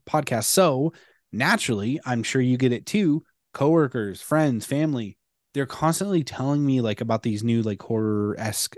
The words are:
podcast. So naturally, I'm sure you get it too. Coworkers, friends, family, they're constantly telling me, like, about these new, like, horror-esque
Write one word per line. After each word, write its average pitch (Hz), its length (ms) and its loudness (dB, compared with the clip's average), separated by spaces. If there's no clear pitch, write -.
podcast. 135 380 0
So 160 480 2
naturally, 131 760 0
I'm 120 160 -2
sure - 180 -2
you 127 160 4
get 123 160 2
it 120 140 -4
too. 165 380 0
Coworkers, 131 680 0
friends, 143 420 0
family, 139 540 -2
they're 139 100 -2
constantly 165 580 0
telling 143 400 -2
me, 131 180 2
like, 107 200 -2
about 113 220 -2
these 107 200 -2
new, 117 200 2
like, 104 180 -4
horror-esque 107 960 -2